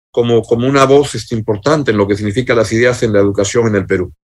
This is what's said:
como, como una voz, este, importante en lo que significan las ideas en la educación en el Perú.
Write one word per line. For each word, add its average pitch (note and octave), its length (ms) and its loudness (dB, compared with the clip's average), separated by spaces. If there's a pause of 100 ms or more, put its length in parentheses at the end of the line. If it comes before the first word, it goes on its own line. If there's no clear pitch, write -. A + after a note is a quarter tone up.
como, A#2 320 0
como A#2+ 260 -2
una C#3 180 2
voz, C#3 280 2
este, A#2 220 -8
importante A#2+ 560 -2
en G#2+ 60 0
lo G2+ 100 2
que G2+ 80 0
significan A#2 420 -2
las A2 140 0
ideas A#2+ 320 0
en A2 100 -2
la G2+ 60 4
educación G2+ 480 0
en G#2 80 0
el F#2 100 0
Perú. F2+ 260 -4 (260)